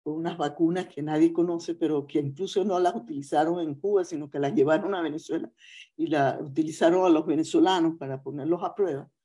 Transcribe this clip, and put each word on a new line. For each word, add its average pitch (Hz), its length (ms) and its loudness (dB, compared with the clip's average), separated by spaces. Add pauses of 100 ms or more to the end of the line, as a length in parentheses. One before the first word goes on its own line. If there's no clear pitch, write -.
con 151 120 -6
unas 165 240 -6
vacunas 170 500 0
que 143 140 -10
nadie 156 300 4
conoce, 170 420 -2
pero 147 320 -2
que 156 120 -2
incluso 170 460 -2
no 180 160 0
las 175 160 2
utilizaron 160 640 -2
en 156 140 -4
Cuba, 190 300 0
sino 151 240 -10
que 147 100 -8
las 139 160 0
llevaron 156 400 2
a 175 80 -4
Venezuela 160 500 -6 (440)
y 160 100 -4
las 139 340 2
utilizaron 160 640 2
a 180 60 6
los 156 160 4
venezolanos 165 720 2
para 135 240 -8
ponerlos 151 420 -4
a 175 100 -4
prueba. 151 340 -2 (160)